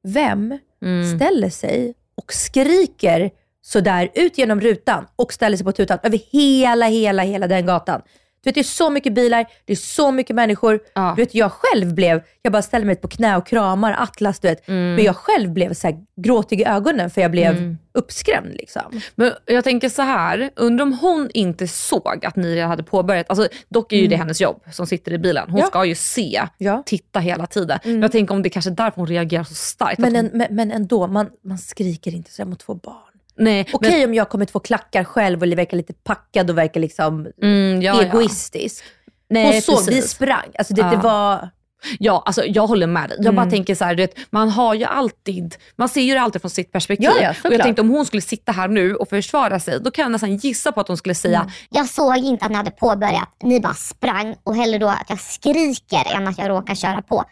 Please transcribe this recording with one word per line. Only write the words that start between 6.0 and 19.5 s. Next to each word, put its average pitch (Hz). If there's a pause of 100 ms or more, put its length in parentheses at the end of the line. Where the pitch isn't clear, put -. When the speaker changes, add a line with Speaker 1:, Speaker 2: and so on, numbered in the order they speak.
Speaker 1:
över 220 (120)
hela, 262
hela, 214
hela 196
den 180
gatan? 175 (420)
Du -
vet, -
det 294
är -
så 320
mycket 277
bilar, 233 (200)
det 202
är 180
så -
mycket 262
människor. 220 (140)
Speaker 2:
Ja. 185
Speaker 1:
Du 226
vet, 240
jag 214
själv 202
blev, 165 (200)
jag 214
bara 214
ställde 220
mig 185
på 185
knä 214
och 180
kramar 202
Atlas, 208
du 190
vet. 160
Speaker 2:
Mm. 180
Speaker 1:
Men 214
jag 180
själv 240
blev 180
så 180
här 160 (240)
gråtig 214
i -
ögonen 202
för 196
jag 170
blev 175
Speaker 2:
Mm. 175 (160)
Speaker 1:
uppskrämd, -
liksom. - (140)
Speaker 2:
Men 240 (140)
jag 247